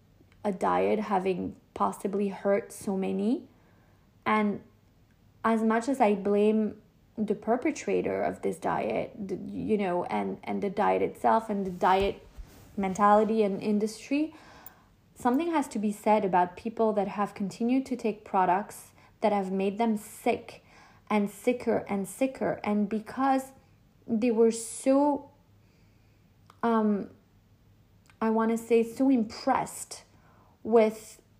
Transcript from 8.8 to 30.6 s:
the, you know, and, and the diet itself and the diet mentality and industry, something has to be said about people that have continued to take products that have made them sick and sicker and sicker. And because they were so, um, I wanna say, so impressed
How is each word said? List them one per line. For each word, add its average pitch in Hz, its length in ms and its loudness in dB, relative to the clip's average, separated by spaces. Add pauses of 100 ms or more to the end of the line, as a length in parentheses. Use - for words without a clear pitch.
the, 190 80 -8
you 202 420 -4
know, 180 280 0
and, 196 400 -4
and 202 160 -4
the 202 80 -2
diet 190 320 2
itself 226 480 2
and 202 160 -2
the 185 60 -6
diet 190 540 0 (520)
mentality 208 680 4
and 196 180 -2
industry, 220 720 -2 (840)
something 294 360 0
has 285 180 0
to 220 100 -6
be 208 120 -2
said 214 320 2
about 180 320 2
people 220 380 -2
that 202 160 0
have 196 240 -4
continued 233 540 -2
to 247 100 -4
take 208 260 -4
products 185 680 0 (280)
that 208 140 2
have 190 180 0
made 196 260 -2
them 226 200 2
sick - 640 -6 (460)
and 208 200 2
sicker 240 600 -2
and 196 180 -4
sicker. 262 560 -4
And 208 240 0
because 262 640 -2 (560)
they 233 240 2
were 226 200 6
so, 277 800 0 (1300)
um, 214 460 0 (1120)
I 220 80 0
wanna 226 280 2
say, 226 260 2
so 262 260 0
impressed - 960 -2 (640)